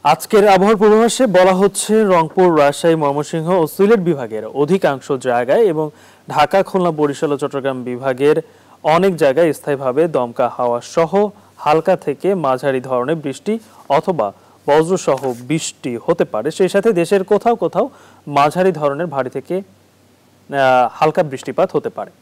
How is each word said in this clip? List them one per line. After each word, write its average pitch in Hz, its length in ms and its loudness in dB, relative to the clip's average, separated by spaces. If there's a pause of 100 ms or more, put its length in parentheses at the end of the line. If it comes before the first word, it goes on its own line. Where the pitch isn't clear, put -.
আজকের 165 420 2
আবহাওয়ার 196 300 4
পূর্বাভাসে 220 500 4
বলা 185 260 4
হচ্ছে, 196 400 0 (100)
রংপুর, 175 560 2
রাজশাহী, 143 360 2
ময়মনসিংহ 151 520 -4 (120)
ও 160 80 0
সিলেট 202 320 2
বিভাগের 123 460 -4
অধিকাংশ 147 680 -2
জায়গায় 127 540 0
এবং 156 200 0 (420)
ঢাকা, 151 360 0
খুলনা, 180 280 -2
বরিশাল 147 400 -2
ও 143 60 -2
চট্টগ্রাম 135 460 -6
বিভাগের 131 540 -2 (460)
অনেক 175 320 2
জায়গায় 151 380 2
স্থায়ীভাবে 139 540 -2
দমকা 123 400 -2 (100)
হাওয়া 120 240 -2
সহ 165 300 -2 (460)
হালকা 160 380 0
থেকে 170 400 -4
মাঝারি 131 460 -2
ধরনের 127 340 -4
বৃষ্টি 151 440 -6 (300)
অথবা 143 380 0 (400)
বজ্রসহ 147 680 0 (140)
বৃষ্টি 135 440 -6 (140)
হতে 165 200 0
পারে। 117 260 -4
সেই 185 180 0
সাথে 202 240 0
দেশের 180 300 0
কোথাও 208 320 0
কোথাও 180 300 -2 (420)
মাঝারি 151 440 2
ধরনের 151 360 -4
ভারী 135 220 -4
থেকে, 135 320 -8
আহ, - 1300 -2
হালকা 156 300 0
বৃষ্টিপাত 147 520 -4
হতে 120 140 -2
পারে। 98 220 -12 (100)